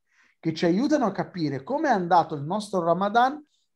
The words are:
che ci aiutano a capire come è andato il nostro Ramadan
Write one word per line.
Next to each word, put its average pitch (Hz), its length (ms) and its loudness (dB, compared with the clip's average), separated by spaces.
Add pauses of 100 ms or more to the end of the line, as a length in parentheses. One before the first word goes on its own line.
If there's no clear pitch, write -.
(400)
che 165 140 -4
ci 170 120 -2
aiutano 247 400 2
a 190 60 0
capire 151 520 -6
come 294 240 -2
è 269 40 4
andato 175 440 2
il 139 80 -8
nostro 196 380 -4
Ramadan 208 640 0 (320)